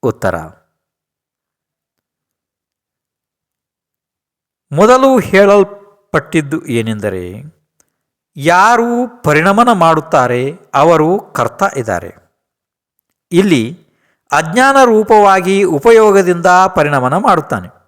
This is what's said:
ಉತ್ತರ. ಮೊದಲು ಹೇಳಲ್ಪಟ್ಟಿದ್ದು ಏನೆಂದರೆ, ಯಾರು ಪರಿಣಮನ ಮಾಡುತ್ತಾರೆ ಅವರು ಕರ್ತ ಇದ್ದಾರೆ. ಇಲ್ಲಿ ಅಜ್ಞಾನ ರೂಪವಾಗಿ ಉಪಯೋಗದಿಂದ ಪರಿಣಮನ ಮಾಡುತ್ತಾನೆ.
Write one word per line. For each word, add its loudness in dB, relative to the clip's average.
ಉತ್ತರ. -4
ಮೊದಲು 4
ಹೇಳಲ್ಪಟ್ಟಿದ್ದು -2
ಏನೆಂದರೆ, -6
ಯಾರು 0
ಪರಿಣಮನ 2
ಮಾಡುತ್ತಾರೆ -2
ಅವರು 2
ಕರ್ತ -6
ಇದ್ದಾರೆ. -8
ಇಲ್ಲಿ 0
ಅಜ್ಞಾನ 0
ರೂಪವಾಗಿ 2
ಉಪಯೋಗದಿಂದ 2
ಪರಿಣಮನ 0
ಮಾಡುತ್ತಾನೆ. -2